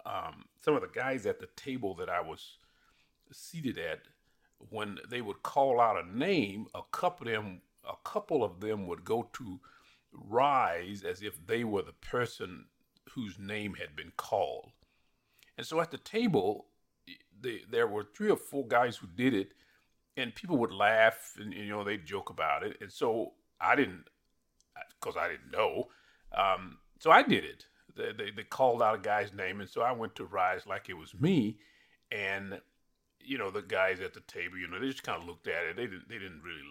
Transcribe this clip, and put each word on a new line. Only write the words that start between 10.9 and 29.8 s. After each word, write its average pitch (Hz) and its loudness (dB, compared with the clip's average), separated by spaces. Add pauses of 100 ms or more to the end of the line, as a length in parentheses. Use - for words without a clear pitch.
as 90 -4
if 98 -10
they 113 0
were 101 0
the - -14
person 101 -6 (460)
whose 101 -8
name 104 -6
had 73 -12
been 78 -12
called. 78 -2 (840)
And - -10
so 160 0
at 160 -4
the 127 -8
table, 143 0 (720)
the, 117 -6
there 117 4
were 104 -2 (100)
three 208 0
or 165 2
four 139 -6
guys 123 4
who 101 -14
did 123 4
it, 98 0 (640)
and 120 -4
people 175 -2
would 117 2
laugh 110 6
and, 104 -10
you 104 -8
know, 104 -4
they'd 101 -4
joke 98 -6
about 80 0
it. 104 -6
And 101 -14
so 117 0 (260)
I 101 4
didn't, 98 0 (920)
'cause - -6
I 85 2
didn't 73 -8
know. 107 0 (460)
Um, 92 2 (220)
so 160 6
I 220 12
did 117 4
it. - -12 (320)
They, 107 -4
they, 107 -8
they 104 -10
called 120 2
out 110 6
a 104 -4
guy's 101 0
name, 98 -4
and 95 -10
so 120 -4